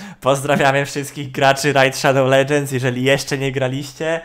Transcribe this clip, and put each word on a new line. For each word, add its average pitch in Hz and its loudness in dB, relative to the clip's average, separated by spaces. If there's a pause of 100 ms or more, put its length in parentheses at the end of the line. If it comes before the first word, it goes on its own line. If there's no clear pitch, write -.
(200)
pozdrawiamy 139 2
wszystkich 139 -10
graczy 139 2
Raid 135 2
Shadow 135 2
Legends. 135 2
Jeżeli 127 -2
jeszcze 135 0
nie 135 -4
graliście, 135 -6